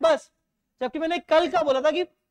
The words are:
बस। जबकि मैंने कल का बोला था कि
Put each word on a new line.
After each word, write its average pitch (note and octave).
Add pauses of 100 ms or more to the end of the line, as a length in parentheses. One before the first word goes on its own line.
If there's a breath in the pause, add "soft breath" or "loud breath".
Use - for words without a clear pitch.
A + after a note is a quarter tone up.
बस। D#4 (480)
जबकि B3+
मैंने E4
कल D#4+
का F4
बोला C4+
था D4+
कि D#4 (300)